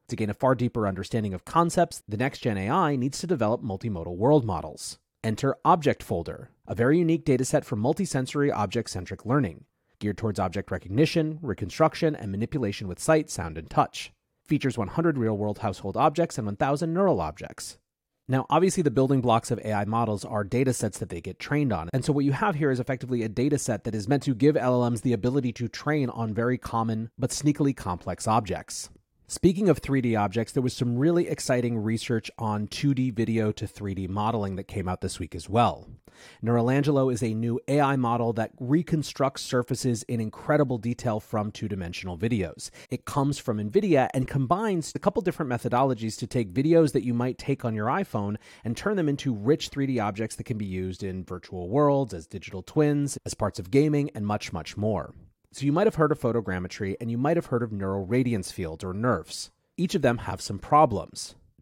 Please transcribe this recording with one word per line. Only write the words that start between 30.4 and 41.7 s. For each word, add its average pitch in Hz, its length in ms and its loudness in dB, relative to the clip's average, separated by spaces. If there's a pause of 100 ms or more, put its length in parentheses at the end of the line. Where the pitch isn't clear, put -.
there 131 100 0
was 123 100 -2
some 123 240 -2
really 170 300 2
exciting 123 500 0
research 110 640 -2
on 107 260 -2
two 139 300 0
D 127 160 0
video 110 400 0
to 107 160 -6
three 98 260 -6
D 92 140 -4
modeling 101 480 -2
that 95 80 -8
came 90 260 -6
out 90 120 -4
this - 180 -6
week 82 160 -8
as 82 120 -12
well. 101 400 2 (560)
Neuralangelo 131 680 4
is 104 80 -4
a 110 140 0
new 117 320 -2
A 143 120 2
I 139 160 4
model 120 380 2
that 110 260 -2
reconstructs 139 840 0
surfaces 123 580 0
in 120 180 -4
incredible 127 600 0
detail 113 400 -2
from 107 320 -2
two-dimensional 92 640 -6